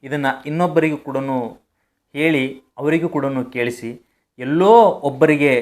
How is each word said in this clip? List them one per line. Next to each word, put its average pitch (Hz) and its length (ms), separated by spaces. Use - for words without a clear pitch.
ಇದನ್ನು 135 300
ಇನ್ನೊಬ್ಬರಿಗೂ 160 600
ಕೂಡ 135 120
ಹೇಳಿ, 147 300
ಅವರಿಗೂ 160 300
ಕೂಡ 139 180
ಕೇಳಿಸಿ, 120 380
ಎಲ್ಲೋ 160 340
ಒಬ್ಬರಿಗೆ 143 540